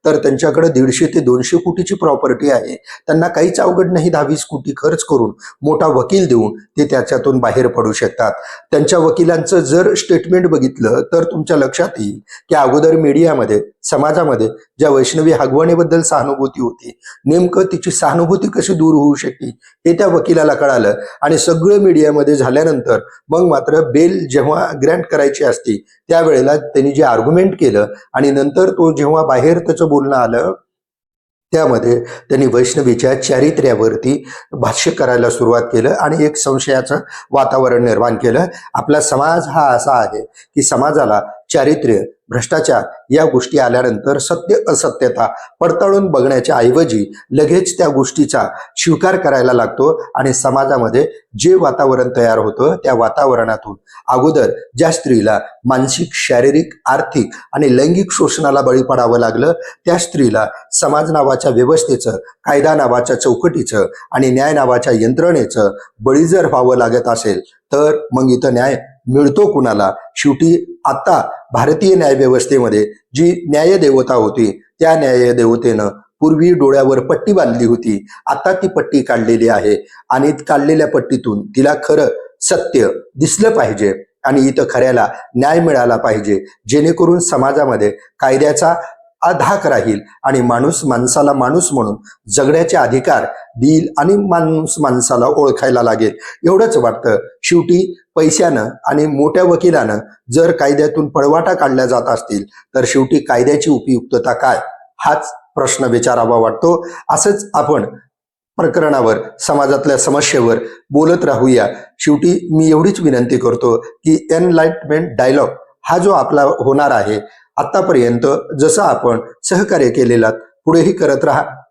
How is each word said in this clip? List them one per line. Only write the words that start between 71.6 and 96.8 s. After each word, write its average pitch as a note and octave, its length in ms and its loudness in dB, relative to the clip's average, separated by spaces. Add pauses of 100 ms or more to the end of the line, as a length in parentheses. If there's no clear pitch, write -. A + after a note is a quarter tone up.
न्यायव्यवस्थेमध्ये B2+ 920 2 (300)
जी E3 160 4 (200)
न्यायदेवता D3 640 2
होती A2 360 0 (300)
त्या D#3+ 180 4
न्यायदेवतेनं A#2+ 880 2 (320)
पूर्वी D#3 320 4
डोळ्यावर C3+ 480 2
पट्टी D#3+ 320 -2
बांधली A#2+ 340 2
होती, A2+ 380 -2 (220)
आता F#3 260 -2
ती F#3+ 160 -2
पट्टी D3 340 -2
काढलेली A#2 460 0
आहे G#2 280 2 (340)
आणि C#3 220 2 (160)
काढलेल्या D3+ 380 2
पट्टीतून B2 600 -4 (100)
तिला C#3 180 2 (100)
खरं D3+ 240 2 (320)
सत्य - 480 0 (280)
दिसलं G#3 400 0
पाहिजे G#2 360 0 (320)
आणि C3+ 240 2
इथं C3 220 0
खऱ्याला B2 380 0 (280)
न्याय D3 240 2
मिळाला B2+ 360 2
पाहिजे, G#2+ 480 -2 (240)
जेणेकरून E3 520 2
समाजामध्ये C3+ 720 0 (300)
कायद्याचा D3+ 540 2 (480)
अधाक F#3 440 -2
राहील A2+ 340 0 (240)
आणि C3 160 0
माणूस B2 440 0
माणसाला B2+ 480 0
माणूस C#3 400 0
म्हणून G#2+ 240 -2 (360)
जगण्याचे D#3 440 0
अधिकार C3 480 0 (320)
देईल D3 300 2 (120)
आणि F3+ 180 2 (100)
माणूस D#3+ 540 -2
माणसाला B2+ 480 0
ओळखायला C3+ 540 0
लागेल, A2+ 300 0 (340)
एवढंच F#3+ 300 2
वाटतं. A2+ 400 0 (260)